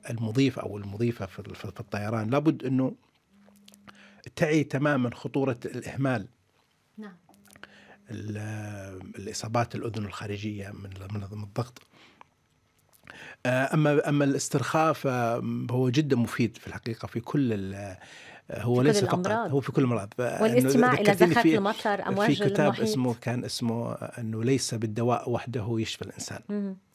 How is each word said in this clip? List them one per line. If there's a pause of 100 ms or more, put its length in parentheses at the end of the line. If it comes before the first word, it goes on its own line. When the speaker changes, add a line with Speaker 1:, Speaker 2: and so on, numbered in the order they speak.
(100)
Speaker 1:
المضيف
أو
المضيفة
في
ال-،
في
الطيران
لابد
أنه (1400)
تعي
تمامًا
خطورة
الإهمال. (720)
Speaker 2:
نعم. (920)
Speaker 1:
ال-،
الإصابات
الأذن
الخارجية
من، (240)
من
الضغط. (1600)
آه،
أما،
أما
الاسترخاء
فهو
جدًا
مفيد
في
الحقيقة
في
كل
ال-، (540)
هو
Speaker 2:
في
كل
Speaker 1:
ليس
فقط،
Speaker 2:
الأمراض.
Speaker 1:
هو
في
كل
الأمراض.
فإنه
Speaker 2:
والاستماع
إلى
Speaker 1:
ذكرتني
Speaker 2:
زخات
Speaker 1:
في،
Speaker 2:
المطر،
أمواج
Speaker 1:
في
كتاب
Speaker 2:
المحيط.
Speaker 1:
اسمه،
كان
اسمه
أنه
ليس
بالدواء
وحده
يشفى
الإنسان.
Speaker 2:
مم. (180)